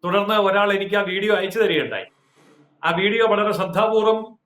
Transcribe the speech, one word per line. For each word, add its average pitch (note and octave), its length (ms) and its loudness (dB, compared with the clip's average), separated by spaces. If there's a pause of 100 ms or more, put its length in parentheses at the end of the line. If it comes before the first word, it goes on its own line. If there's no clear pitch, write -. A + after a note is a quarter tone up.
തുടർന്ന് G3+ 300 0
ഒരാൾ G3+ 380 2
എനിക്ക് G3 240 -2
ആ G3+ 40 2
വീഡിയോ G3 340 0
അയച്ചു F#3+ 240 -2
തരികയുണ്ടായി. C3 480 -2 (800)
ആ D#3+ 60 2
വീഡിയോ G#3 360 0
വളരെ G#3 260 0
ശ്രദ്ധാപൂർവം G#3+ 920 0